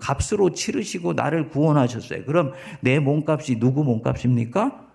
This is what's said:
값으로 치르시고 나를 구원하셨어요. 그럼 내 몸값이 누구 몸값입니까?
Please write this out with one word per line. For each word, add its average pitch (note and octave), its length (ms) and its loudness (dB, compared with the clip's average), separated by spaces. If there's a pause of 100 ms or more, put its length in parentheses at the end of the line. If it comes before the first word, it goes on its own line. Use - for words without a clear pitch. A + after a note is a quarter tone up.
값으로 F#3 500 2
치르시고 F#3 640 -4
나를 C#3+ 380 0
구원하셨어요. C3 720 0
그럼 D3+ 280 0 (280)
내 B2+ 180 2
몸값이 D3 640 0
누구 C3 240 2
몸값입니까? B2 960 0 (140)